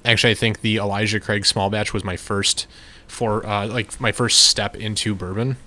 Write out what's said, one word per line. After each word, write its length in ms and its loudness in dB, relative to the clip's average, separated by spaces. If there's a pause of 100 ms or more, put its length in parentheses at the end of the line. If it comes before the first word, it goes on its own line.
actually, 260 4
I 40 2
think 260 0
the 160 2
Elijah 420 0
Craig 260 -2
small 240 2
batch 240 -2
was 120 -4
my 100 -4
first 520 -2 (380)
for, 400 -2
uh, 220 0
like, 320 -6
my 140 0
first 340 4
step 300 0
into 360 -2
bourbon 540 -4